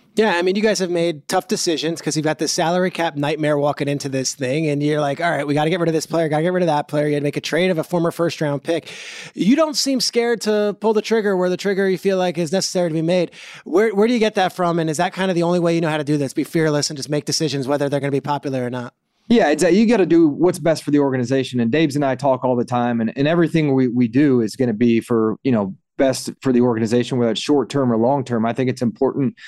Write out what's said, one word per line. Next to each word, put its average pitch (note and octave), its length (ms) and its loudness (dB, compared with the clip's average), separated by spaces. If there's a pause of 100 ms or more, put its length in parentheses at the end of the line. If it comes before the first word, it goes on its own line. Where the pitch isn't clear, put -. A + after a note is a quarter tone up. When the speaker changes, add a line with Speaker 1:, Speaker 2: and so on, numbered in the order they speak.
(160)
Speaker 1:
Yeah, G#3 200 2
I F3 60 0
mean, F#3 160 0
you G#3+ 40 0
guys G3+ 180 0
have F3+ 100 -2
made E3+ 400 -2
tough F#3 180 -2
decisions D#3+ 540 -2
'cause D3+ 160 -4
you've D3+ 80 -2
got D3+ 120 0
this D3 140 -2
salary F3+ 400 0
cap E3 240 -4
nightmare D3+ 420 -2
walking C#3+ 300 -2
into C#3+ 220 -4
this C3 260 -4
thing, C#3+ 320 -2
and C#3+ 160 -2
you're D3 160 0
like, C#3+ 220 -2
"All E3+ 100 0
right, C#3+ 160 -4
we D3 60 -2
gotta D3+ 160 2
get F3+ 100 0
rid E3 80 0
of D#3+ 60 2
this D#3 120 -2
player, D#3+ 220 -2
gotta D3+ 160 0
get F3+ 80 0
rid F3+ 120 0
of E3+ 40 2
that D3+ 220 0
player." D3 180 0
You D3 60 0
had C#3+ 80 -2
to - 20 -4
make D3 140 -4
a C#3 40 -4
trade F3+ 300 0
of D#3+ 60 -2
a D#3+ 80 -2
former E3+ 260 0
first-round D3+ 500 -2
pick. E3 300 -4 (440)
You G#3 200 2
don't D#4 220 0
seem C4+ 240 -2
scared A#3 400 -2
to G#3 400 0
pull A3 100 2
the G#3+ 100 0
trigger G#3 360 0
where F3+ 120 0
the F3+ 60 0
trigger G3 340 0
you F#3 80 0
feel F#3+ 200 0
like F3+ 200 -2
is E3 140 -2
necessary F3+ 380 0
to D3+ 40 -2
be D#3+ 80 -2
made. E3+ 300 0 (320)
Where, G3+ 320 2
where G3+ 100 4
do A#3+ 80 2
you A#3+ 60 2
get G#3+ 160 0
that F#3 160 2
from, E3+ 280 0
and D#3+ 100 0
is D3+ 80 -4
that F3+ 160 -2
kind F#3+ 180 -2
of E3+ 40 -2
the E3+ 80 2
only F3 180 2
way E3+ 140 2
you E3 40 0
know E3 80 0
how D3+ 100 -2
to D3+ 60 -4
do D3+ 140 0
this, C#3 160 -4
be C#3+ 100 -2
fearless D3+ 460 0
and D#3 80 -8
just C3 120 -10
make D3+ 140 -2
decisions C#3+ 420 -4
whether C#3+ 220 0
they're C3+ 140 -2
gonna C#3 100 -4
be C#3 80 0
popular C#3 460 -4
or A#2+ 40 -6
not? B2 240 -8 (360)
Speaker 2:
Yeah, A3 200 4
exactly. E3+ 300 4
You A#3 60 6
gotta G#3 200 4
do E3 220 6
what's D3+ 320 0
best D3+ 240 0
for D3+ 80 -4
the D3 80 4
organization, C3 640 0
and A#2 100 2
Dabes D3 240 2
and D3 80 0
I C3 120 0
talk B2+ 280 0
all B2+ 140 2
the A#2+ 80 0
time, A#2+ 340 0
and, A2 160 -2
and C#3+ 140 2
everything D#3+ 440 2
we, C3 140 4
we A#2+ 220 0
do B2+ 320 4
is G#2 160 -4
gonna B2 160 0
be A#2 260 2
for, A2 420 0
you C3 120 0
know, G2 200 0 (240)
best C3 340 0 (100)
for C3+ 100 0
the A#2+ 100 4
organization, A#2+ 580 0
whether A#2+ 100 2
it's G#2 100 -2
short-term C3+ 520 0
or A2+ 60 2
long-term. A#2+ 460 0
I A2+ 100 0
think B2+ 180 -2
it's B2 100 -10
important B2+ 540 0 (120)